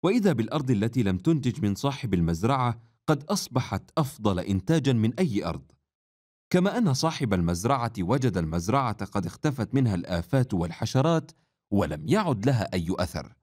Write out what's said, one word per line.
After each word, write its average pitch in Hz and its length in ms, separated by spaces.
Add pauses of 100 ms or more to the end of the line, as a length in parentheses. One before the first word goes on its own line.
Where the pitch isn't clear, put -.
وإذا 196 280
بالأرض 127 380
التي 117 320
لم 95 160
تنتج 139 440
من 101 120
صاحب 131 400
المزرعة 110 680 (260)
قد 143 180
أصبحت - 760
أفضل 107 420
إنتاجا 131 520
من 113 260
أي 117 260
أرض، 82 180 (880)
كما 185 280
أن 185 160
صاحب 139 400
المزرعة 104 640
وجد 104 380
المزرعة 95 680
قد 95 220
اختفت 127 480
منها 123 200
الآفات 90 600
والحشرات 135 760 (400)
ولم 80 380
يعد 143 380
لها 117 280
أي 87 160
أثر 87 420 (100)